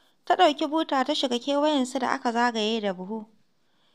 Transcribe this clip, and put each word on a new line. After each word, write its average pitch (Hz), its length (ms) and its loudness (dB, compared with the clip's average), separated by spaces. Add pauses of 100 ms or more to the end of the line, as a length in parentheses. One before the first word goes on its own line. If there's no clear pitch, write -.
(260)
Ta 359 100 2
ɗauki 311 320 4
buta 294 360 0
ta 294 100 0
shiga 240 260 0
kewayensu 285 580 0
da 247 120 -2
aka 262 220 0
zagaye 226 500 0
da 202 100 -2
buhu. 196 320 -10 (720)